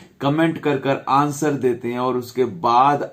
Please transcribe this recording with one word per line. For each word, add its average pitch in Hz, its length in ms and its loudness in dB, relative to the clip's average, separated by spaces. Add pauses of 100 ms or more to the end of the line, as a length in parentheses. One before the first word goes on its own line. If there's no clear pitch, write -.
(220)
कमेंट 160 360 0
कर 143 200 0
कर 135 320 -2
आंसर 143 420 2
देते 120 360 -2
हैं 123 120 -6
और 127 180 -2
उसके 123 280 -2
बाद 123 680 2